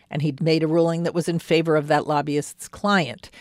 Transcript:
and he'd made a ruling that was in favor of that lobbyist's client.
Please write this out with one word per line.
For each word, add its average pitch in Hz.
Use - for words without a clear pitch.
and -
he'd 147
made 160
a 165
ruling 165
that 170
was 170
in 170
favor 165
of 147
that 147
lobbyist's 147
client. 180